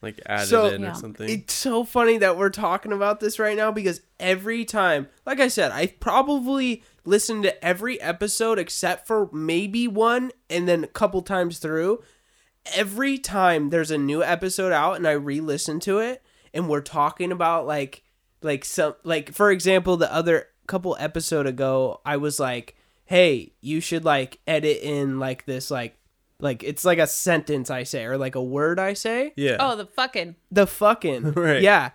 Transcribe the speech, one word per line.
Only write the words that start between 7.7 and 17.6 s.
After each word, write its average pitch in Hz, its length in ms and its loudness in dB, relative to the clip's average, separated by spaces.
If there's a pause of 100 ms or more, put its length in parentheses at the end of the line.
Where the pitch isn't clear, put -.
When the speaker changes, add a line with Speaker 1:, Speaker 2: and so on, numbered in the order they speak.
Speaker 2:
episode 208 580 -2
except - 480 -4
for 214 260 0
maybe 180 540 -2
one 233 460 0 (180)
and 175 180 -2
then 170 140 4
a 151 60 -6
couple 190 340 0
times 180 380 -2
through. 165 420 -2 (720)
Every 214 440 -2
time 180 500 2
there's 160 220 0
a 156 80 -2
new 143 260 0
episode 180 480 0
out 160 240 2
and 170 100 -2
I 156 60 4
re-listen 147 680 -4
to 196 180 0
it 240 240 -4 (320)
and 175 120 -2
we're 151 140 0
talking 156 500 -2
about, 170 360 0